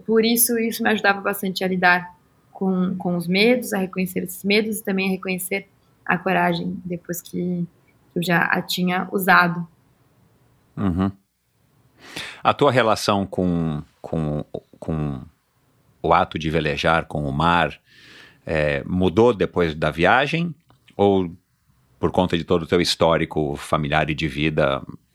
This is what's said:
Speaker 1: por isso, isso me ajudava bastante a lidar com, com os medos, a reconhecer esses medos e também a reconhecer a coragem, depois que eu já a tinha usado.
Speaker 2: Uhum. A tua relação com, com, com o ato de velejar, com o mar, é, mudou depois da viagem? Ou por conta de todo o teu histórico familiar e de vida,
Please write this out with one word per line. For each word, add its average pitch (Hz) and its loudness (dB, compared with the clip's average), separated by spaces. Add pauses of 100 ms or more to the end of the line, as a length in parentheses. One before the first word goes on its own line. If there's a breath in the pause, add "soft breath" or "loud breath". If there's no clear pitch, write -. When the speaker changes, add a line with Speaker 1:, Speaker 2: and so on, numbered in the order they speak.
Speaker 1:
por 220 4
isso, 233 2
isso 226 -2
me 214 2
ajudava 196 2
bastante 196 -4
a 185 0
lidar 180 2 (360)
com, 185 -2
com 175 -2
os 170 -4
medos, 220 2
a 208 -2
reconhecer 185 -4
esses - -12
medos 208 0
e - -16
também 196 -2
a 190 0
reconhecer 190 -6 (380)
a 180 0
coragem, 175 0
depois 175 -8
que 180 -4 (500 soft breath)
eu 175 -2
já 170 2
a - 0
tinha 180 -2
usado. 175 2 (1120)
Speaker 2:
Uhum. 98 0 (1300 loud breath)
A 113 4
tua 143 4
relação 107 2
com, 85 -2 (200)
com, 76 -4 (360)
com 73 -4 (800)
o 80 4
ato 90 2
de 78 -2
velejar, 78 0
com 78 -6
o 67 -4
mar, 80 2 (680 loud breath)
é, 76 -2
mudou 92 2
depois 87 0
da 78 -2
viagem? 139 0 (420)
Ou 98 2 (680)
por 85 0
conta 90 2
de 80 -2
todo 87 0
o 78 -12
teu 87 2
histórico 80 0
familiar 76 -2
e 78 0
de 73 -4
vida, 71 0 (320)